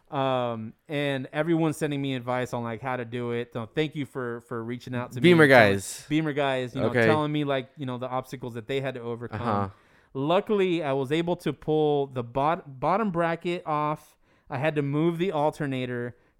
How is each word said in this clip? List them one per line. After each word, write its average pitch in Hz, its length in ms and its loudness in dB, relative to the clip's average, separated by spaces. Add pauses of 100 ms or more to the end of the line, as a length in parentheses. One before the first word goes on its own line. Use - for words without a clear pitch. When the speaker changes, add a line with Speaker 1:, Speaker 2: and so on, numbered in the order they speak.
(120)
Speaker 1:
Um, 123 640 -4 (160)
and 143 420 -4
everyone's 160 460 0
sending 143 240 -4
me 135 140 -4
advice 123 380 -4
on, 120 100 -4
like, 117 180 -8
how 127 160 -4
to 120 80 -8
do 120 260 -6
it. 120 220 -6
So 117 200 -8
thank 151 220 -2
you 139 100 -4
for, 120 360 -8
for 117 220 -8
reaching 123 300 -8
out 123 200 -6
to 117 80 -8
Speaker 2:
Beamer 165 220 10
Speaker 1:
me. 139 60 10
Tell-, 131 100 12 (120)
Speaker 2:
guys. - 380 -4
Speaker 1:
Beamer 151 240 0
guys, 131 420 -2
you 135 60 -4
know, 110 60 2
Speaker 2:
Okay. 117 180 4
Speaker 1:
telling 151 260 4
me, 151 140 -2
like, 135 320 -2
you 147 80 -8
know, 123 120 -6
the 127 120 -8
obstacles 127 460 -8
that 110 120 -12
they 135 140 -2
had 131 140 -6
to 120 60 -12
overcome. 117 400 -8
Speaker 2:
Uh-huh. 101 280 0 (440)
Speaker 1:
Luckily, 180 680 0
I 139 100 -2
was 135 180 -2
able 170 260 0
to 151 160 -4
pull 147 540 0
the 131 160 -6
bot-, 135 560 -4
bottom 185 320 0
bracket 170 540 -2
off. 151 520 -4 (320)
I 139 80 -6
had 147 180 -2
to 147 60 0
move 151 380 0
the 185 120 0
alternator, 131 840 -2 (240)